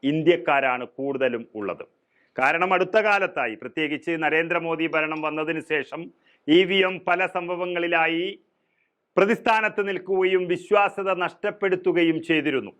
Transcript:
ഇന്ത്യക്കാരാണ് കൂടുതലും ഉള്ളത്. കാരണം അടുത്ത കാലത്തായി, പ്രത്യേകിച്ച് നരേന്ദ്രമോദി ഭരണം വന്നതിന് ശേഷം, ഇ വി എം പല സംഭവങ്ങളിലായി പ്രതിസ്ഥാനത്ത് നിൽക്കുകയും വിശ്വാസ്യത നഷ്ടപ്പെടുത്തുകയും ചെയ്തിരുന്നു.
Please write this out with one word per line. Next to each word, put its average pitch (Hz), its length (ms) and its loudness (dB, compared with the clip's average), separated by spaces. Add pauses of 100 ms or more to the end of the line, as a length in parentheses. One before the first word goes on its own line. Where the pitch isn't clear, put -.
(100)
ഇന്ത്യക്കാരാണ് 151 720 0 (120)
കൂടുതലും 131 480 -2 (160)
ഉള്ളത്. 87 220 -8 (580)
കാരണം 165 360 4
അടുത്ത 185 200 2 (100)
കാലത്തായി, 175 560 0
പ്രത്യേകിച്ച് 151 500 -4 (100)
നരേന്ദ്രമോദി 165 720 0
ഭരണം 156 320 -2
വന്നതിന് 156 360 -4 (100)
ശേഷം, 143 280 -4 (560)
ഇ - 20 8 (100)
വി 196 100 0 (100)
എം 190 60 -4 (140)
പല 180 180 0 (100)
സംഭവങ്ങളിലായി 170 880 -2 (920)
പ്രതിസ്ഥാനത്ത് 214 720 2
നിൽക്കുകയും 185 640 0
വിശ്വാസ്യത 196 580 0 (140)
നഷ്ടപ്പെടുത്തുകയും 180 1040 0
ചെയ്തിരുന്നു. 139 520 -2